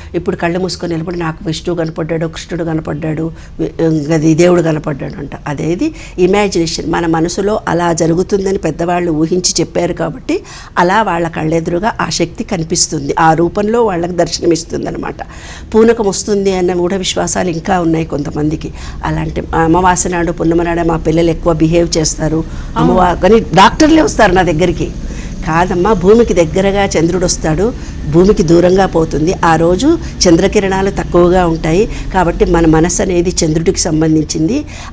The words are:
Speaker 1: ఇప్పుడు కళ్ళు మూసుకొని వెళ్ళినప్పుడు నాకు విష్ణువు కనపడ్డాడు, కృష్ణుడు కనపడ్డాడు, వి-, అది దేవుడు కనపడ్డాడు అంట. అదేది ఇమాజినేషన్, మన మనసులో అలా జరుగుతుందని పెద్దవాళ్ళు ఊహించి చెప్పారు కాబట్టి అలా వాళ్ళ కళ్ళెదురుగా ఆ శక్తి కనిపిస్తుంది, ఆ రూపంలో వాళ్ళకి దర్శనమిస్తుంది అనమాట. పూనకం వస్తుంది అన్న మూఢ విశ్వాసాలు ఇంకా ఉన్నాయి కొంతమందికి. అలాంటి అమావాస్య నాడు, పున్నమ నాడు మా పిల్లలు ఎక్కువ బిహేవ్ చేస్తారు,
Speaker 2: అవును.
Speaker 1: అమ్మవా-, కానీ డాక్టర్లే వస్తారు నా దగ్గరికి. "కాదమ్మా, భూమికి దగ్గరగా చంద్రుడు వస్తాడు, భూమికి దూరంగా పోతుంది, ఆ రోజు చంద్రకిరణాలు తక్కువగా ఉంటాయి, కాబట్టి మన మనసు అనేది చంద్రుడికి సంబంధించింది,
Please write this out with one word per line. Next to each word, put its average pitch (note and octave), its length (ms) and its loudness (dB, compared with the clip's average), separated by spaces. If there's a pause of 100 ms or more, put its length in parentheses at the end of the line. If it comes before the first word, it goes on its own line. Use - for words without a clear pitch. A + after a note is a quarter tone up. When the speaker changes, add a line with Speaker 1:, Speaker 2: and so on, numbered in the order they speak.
(160)
Speaker 1:
ఇప్పుడు F3+ 200 -2
కళ్ళు F3+ 240 -2
మూసుకొని F3+ 300 -6
వెళ్ళినప్పుడు E3+ 280 -6
నాకు D#3+ 280 -6
విష్ణువు E3+ 340 -4
కనపడ్డాడు, E3 480 -4
కృష్ణుడు E3 360 -8
కనపడ్డాడు, D#3+ 680 -4 (280)
వి-, D#3+ 540 -2
అది D#3+ 220 4
దేవుడు F3 260 4
కనపడ్డాడు D#3 520 -4
అంట. C#3 160 -12 (180)
అదేది E3 460 -4 (260)
ఇమాజినేషన్, F#3 720 0
మన E3+ 140 0
మనసులో F3 640 0
అలా E3+ 260 0
జరుగుతుందని F#3 640 0
పెద్దవాళ్ళు F3 540 -2
ఊహించి E3 480 0
చెప్పారు F3 340 -2
కాబట్టి B3 480 -6 (360)
అలా F#3+ 260 2
వాళ్ళ E3+ 240 -2
కళ్ళెదురుగా E3 720 -2
ఆ F3 80 -4
శక్తి E3+ 340 -4
కనిపిస్తుంది, D#3+ 760 -4
ఆ D#3+ 140 4
రూపంలో G#3 500 0
వాళ్ళకి F3 300 -2
దర్శనమిస్తుంది E3 720 -2
అనమాట. - 340 -8 (520)
పూనకం A3+ 340 4
వస్తుంది G3 480 -2
అన్న F#3 180 0
మూఢ F3 200 0
విశ్వాసాలు F#3 560 -2
ఇంకా E3 300 -2
ఉన్నాయి D#3+ 260 0
కొంతమందికి. D3+ 680 -4 (320)
అలాంటి D#3 380 -4 (120)
అమావాస్య F3 540 2
నాడు, F3 220 -2
పున్నమ E3 320 0
నాడు E3+ 240 -2
మా E3 100 0
పిల్లలు E3 320 2
ఎక్కువ E3 240 0
బిహేవ్ D#3+ 320 2 (120)
చేస్తారు, D#3 380 -2
Speaker 2:
అవును. - 420 -6
Speaker 1:
అమ్మవా-, F#3 440 2
కానీ G#3+ 180 6
డాక్టర్లే D4+ 600 4
వస్తారు A#3 300 2
నా F#3 100 4
దగ్గరికి. E3+ 500 0 (560)
"కాదమ్మా, F3+ 460 2
భూమికి G#3 400 4
దగ్గరగా F#3+ 520 2
చంద్రుడు F3+ 400 0
వస్తాడు, F3 480 0 (380)
భూమికి F#3 320 4
దూరంగా F3 420 4
పోతుంది, D#3+ 480 0 (120)
ఆ E3 100 4
రోజు F#3+ 440 2 (280)
చంద్రకిరణాలు F#3+ 640 2
తక్కువగా F3 580 2
ఉంటాయి, E3 420 0 (240)
కాబట్టి F3+ 320 2
మన E3+ 200 2
మనసు D#3+ 360 4
అనేది F3+ 320 0 (120)
చంద్రుడికి D#3+ 340 0
సంబంధించింది, D#3+ 840 0 (280)